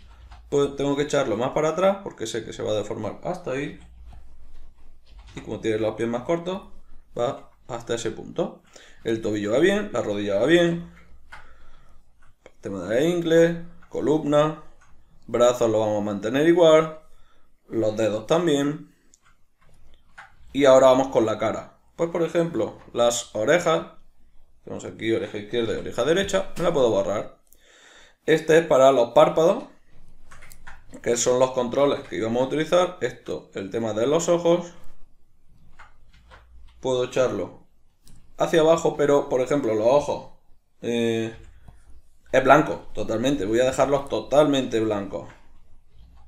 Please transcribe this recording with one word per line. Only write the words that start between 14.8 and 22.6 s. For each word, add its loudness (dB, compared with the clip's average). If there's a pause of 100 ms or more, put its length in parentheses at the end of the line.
brazos 4
lo 2
vamos 0
a -2
mantener 0
igual, 6 (680)
los 0
dedos -2
también. 0 (1600)
Y 2
ahora 10
vamos 6
con 2
la -2
cara. -6 (180)
Pues -2
por -2
ejemplo, -2 (140)